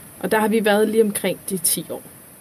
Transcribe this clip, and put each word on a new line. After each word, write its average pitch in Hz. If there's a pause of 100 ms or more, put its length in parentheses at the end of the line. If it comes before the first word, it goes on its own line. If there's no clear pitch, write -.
(200)
Og 185
der 214
har 214
vi 208
været 214
lige 220
omkring 196 (120)
de 190
ti -
år. - (380)